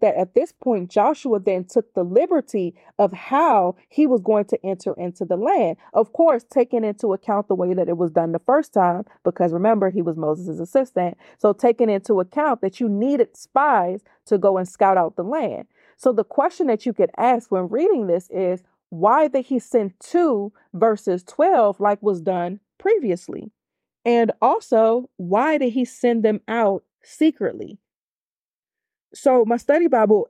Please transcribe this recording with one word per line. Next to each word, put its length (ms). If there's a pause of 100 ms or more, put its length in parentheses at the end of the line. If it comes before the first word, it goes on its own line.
that 160
at 160
this 180
point, 400
Joshua 480
then 240
took 300
the 100
liberty 720 (220)
of 160
how 640 (100)
he 180
was 140
going 280
to 180
enter 300
into 280
the 140
land. 400 (160)
Of 180
course, 320
taking 400
into 300
account 340
the 80
way 180
that 140
it 80
was 160
done 220
the 60
first 340
time, 320 (180)
because 300
remember, 360
he 120
was 160
Moses' 420
assistant. 580 (200)
So 160
taking 360
into 300
account 400
that 220
you 80
needed 480
spies 640 (220)
to 120
go 200
and 100
scout 300
out 180
the 80
land. 440 (280)
So 160
the 140
question 420
that 180
you 60
could 240
ask 340
when 200
reading 380
this 220
is, 340 (260)
why 400
did 160
he 140
send 420
two 500 (220)
versus 500
twelve 560
like 240
was 160
done 400 (180)
previously? 760 (500)
And 380
also, 720
why 420
did 140
he 140
send 380
them 260
out 340 (180)
secretly? 760 (1300)
So 320
my 140
study 300
Bible 420